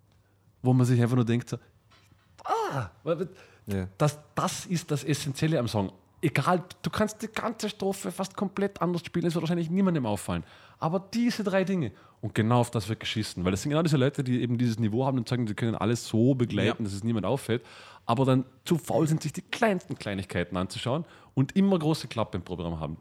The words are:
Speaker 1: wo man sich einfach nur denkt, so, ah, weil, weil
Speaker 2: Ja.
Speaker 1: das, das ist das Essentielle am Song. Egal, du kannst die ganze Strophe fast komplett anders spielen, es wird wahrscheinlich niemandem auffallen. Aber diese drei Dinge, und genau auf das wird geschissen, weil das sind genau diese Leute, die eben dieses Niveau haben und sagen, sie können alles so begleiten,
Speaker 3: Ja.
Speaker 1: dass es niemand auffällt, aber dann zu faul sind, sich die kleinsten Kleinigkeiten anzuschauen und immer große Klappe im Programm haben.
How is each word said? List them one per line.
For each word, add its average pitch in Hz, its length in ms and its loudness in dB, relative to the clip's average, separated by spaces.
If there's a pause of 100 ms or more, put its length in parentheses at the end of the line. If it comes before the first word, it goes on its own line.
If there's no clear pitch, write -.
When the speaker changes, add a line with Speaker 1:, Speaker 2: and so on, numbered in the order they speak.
(600)
Speaker 1:
wo 127 120 4
man 127 120 6
sich 120 160 4
einfach 120 140 2
nur 123 100 4
denkt, 117 240 0
so, 120 80 -8 (840)
ah, 330 460 -2 (140)
weil, 156 160 -2
weil 180 100 -6 (380)
Speaker 2:
Ja. 95 200 -2 (100)
Speaker 1:
das, 151 200 0 (180)
das 160 300 -4
ist 170 260 -4
das 139 120 -4
Essentielle 156 560 -2
am 120 80 0
Song. 98 240 0 (300)
Egal, 156 420 2 (180)
du 165 80 -2
kannst - 320 -2
die 226 60 -8
ganze 220 420 -6
Strophe 196 420 -4
fast 190 240 -6
komplett 196 460 -2
anders 175 240 0
spielen, 170 220 -2
es 160 80 0
wird 170 80 -2
wahrscheinlich 165 260 0
niemandem 175 360 2
auffallen. 95 380 -2 (360)
Aber 165 200 0 (140)
diese 233 300 0
drei 190 200 2
Dinge, 170 280 0 (300)
und 107 120 -6
genau 117 280 4
auf - 100 0
das 101 180 -2
wird 110 100 -4
geschissen, - 460 -4
weil 92 60 4
das 98 100 0
sind 151 80 -4
genau 151 140 2
diese 156 140 4
Leute, 139 260 2
die 123 180 0
eben 120 160 0
dieses 117 220 2
Niveau 113 260 0
haben 135 140 0
und 110 100 -4
sagen, 123 180 -2
sie 104 60 -4
können 113 220 -2
alles 113 320 0
so 120 260 4
begleiten, 110 500 0
Speaker 3:
Ja. - 20 -4
Speaker 1:
dass 98 80 -6
es 98 100 -8
niemand 110 240 -2
auffällt, 120 360 -2 (440)
aber 120 180 2
dann 131 200 4 (200)
zu 170 140 2
faul 143 280 0
sind, 156 140 0
sich 147 120 -6
die 190 100 -12
kleinsten 190 520 -2
Kleinigkeiten 95 640 -4
anzuschauen 117 480 -4 (300)
und 131 200 2
immer 196 220 4
große 156 300 0
Klappe 107 300 -2
im 87 60 -6
Programm 85 360 -6
haben. 78 220 -6